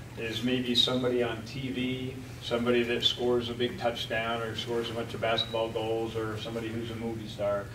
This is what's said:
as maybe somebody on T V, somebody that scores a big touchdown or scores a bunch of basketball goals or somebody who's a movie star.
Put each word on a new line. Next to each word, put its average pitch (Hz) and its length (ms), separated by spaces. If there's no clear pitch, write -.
as 113 240
maybe 123 320
somebody 123 480
on 113 200
T 131 280
V, 127 440
somebody 120 420
that 117 200
scores 120 460
a 117 40
big 120 260
touchdown 117 640
or 110 140
scores 117 340
a 113 40
bunch 117 200
of 104 80
basketball 113 480
goals 113 480
or 107 220
somebody 113 280
who's 113 240
a 113 40
movie 110 320
star. 101 480